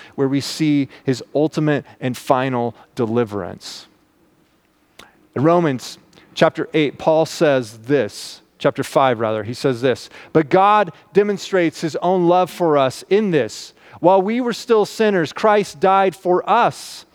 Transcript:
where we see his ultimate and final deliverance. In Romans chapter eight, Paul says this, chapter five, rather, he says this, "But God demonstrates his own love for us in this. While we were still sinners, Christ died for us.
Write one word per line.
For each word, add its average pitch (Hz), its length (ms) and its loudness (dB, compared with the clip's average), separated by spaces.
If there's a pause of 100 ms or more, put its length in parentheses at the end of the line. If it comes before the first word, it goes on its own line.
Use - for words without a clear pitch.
(160)
where 139 140 0
we 139 100 -2
see 143 480 -2 (160)
his 127 180 -2 (140)
ultimate 151 500 0 (140)
and 127 160 -6
final 127 580 0 (220)
deliverance. 107 920 -4 (1500)
In 120 80 -2
Romans 160 540 0 (360)
chapter - 400 0
eight, 151 240 0
Paul 160 280 2
says 131 540 0
this, 117 600 -4 (160)
chapter - 260 -2
five, 131 360 2
rather, 110 240 -2
he 113 100 -10
says 123 280 -4
this, 127 280 -2 (220)
"But 156 180 2
God 202 440 2 (180)
demonstrates 190 680 0
his 160 160 -6
own 180 320 2
love 180 200 2
for 160 280 0
us 135 320 0
in 202 220 2
this. 131 420 -4 (260)
While 185 220 4
we 220 180 -4
were 240 140 -4
still 214 320 0
sinners, 190 480 0
Christ 208 480 0
died 190 340 2
for 180 340 -2
us. 208 640 -2